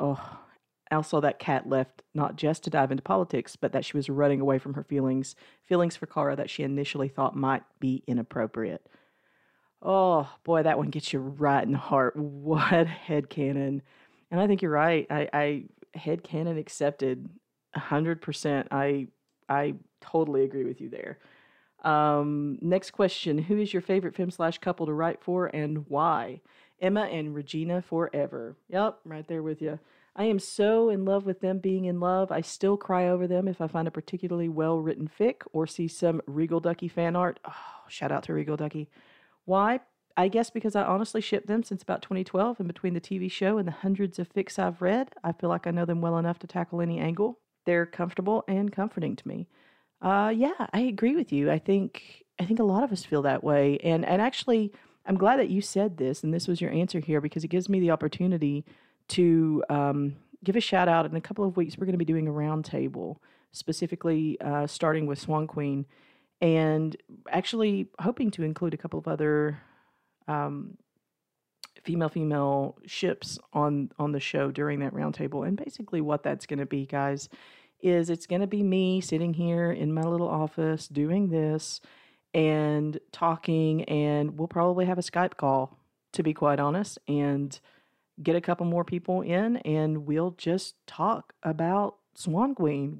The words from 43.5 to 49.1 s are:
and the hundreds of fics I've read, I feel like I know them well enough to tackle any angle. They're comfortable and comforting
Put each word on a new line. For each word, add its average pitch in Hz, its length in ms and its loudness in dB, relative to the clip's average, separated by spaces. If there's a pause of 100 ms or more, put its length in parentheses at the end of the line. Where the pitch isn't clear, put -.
and 196 80 0
the 170 60 -2
hundreds 190 480 -2
of 175 120 -8
fics 196 280 -4
I've 180 200 -2
read, 214 300 2 (140)
I 170 80 0
feel 170 180 -2
like 175 160 -2
I 175 60 0
know 175 120 0
them 170 160 0
well 165 180 2
enough 170 200 0
to - 80 -14
tackle 175 340 -4
any 170 180 0
angle. 170 420 -2 (260)
They're 170 200 4
comfortable 185 600 -2
and 202 240 0
comforting 190 440 -4